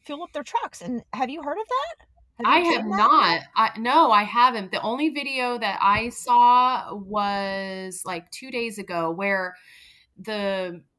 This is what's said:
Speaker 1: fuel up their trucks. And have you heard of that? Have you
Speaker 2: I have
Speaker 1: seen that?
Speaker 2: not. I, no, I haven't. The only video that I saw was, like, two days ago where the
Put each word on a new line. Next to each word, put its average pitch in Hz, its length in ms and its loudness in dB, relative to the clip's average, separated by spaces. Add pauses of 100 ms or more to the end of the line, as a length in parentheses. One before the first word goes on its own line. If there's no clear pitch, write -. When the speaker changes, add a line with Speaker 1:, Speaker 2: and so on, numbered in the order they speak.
Speaker 1:
fuel 302 240 -12
up - 80 -20
their 294 100 -8
trucks. - 400 -8
And 254 220 -10 (100)
have 247 160 -4
you 311 120 -10
heard 294 160 -6
of 440 100 -8
that? 571 380 -6 (320)
Have 233 100 0
you 254 40 6
Speaker 2:
I 311 80 6
have 294 240 0
Speaker 1:
seen 214 60 -6
that? - 80 -2
Speaker 2:
not. 202 440 4 (120)
I, 220 240 0
no, 262 320 4
I 208 140 6
haven't. 226 480 2
The - 100 -4
only 269 280 0
video 262 480 -4
that 208 220 -2
I 208 280 4
saw 247 840 4
was, 196 1080 -4
like, 175 260 -10
two 262 200 -16
days 233 280 -6
ago 170 340 -2
where 190 420 -2 (640)
the 190 640 -6 (160)